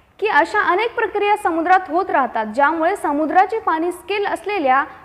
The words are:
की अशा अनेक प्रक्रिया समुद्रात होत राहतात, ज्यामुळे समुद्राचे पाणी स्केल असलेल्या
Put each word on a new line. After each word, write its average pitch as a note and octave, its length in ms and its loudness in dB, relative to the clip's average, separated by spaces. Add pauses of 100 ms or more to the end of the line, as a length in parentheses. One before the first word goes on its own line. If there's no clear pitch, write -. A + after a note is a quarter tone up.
(180)
की F#4+ 80 -2
अशा G#4 340 2
अनेक F#4+ 340 0
प्रक्रिया G#4 420 0
समुद्रात F#4 540 0
होत F4+ 200 -2
राहतात, A#3 360 -2
ज्यामुळे D#4 500 0
समुद्राचे E4+ 640 0
पाणी F4 340 -2
स्केल G4+ 340 -6
असलेल्या D4+ 580 0 (200)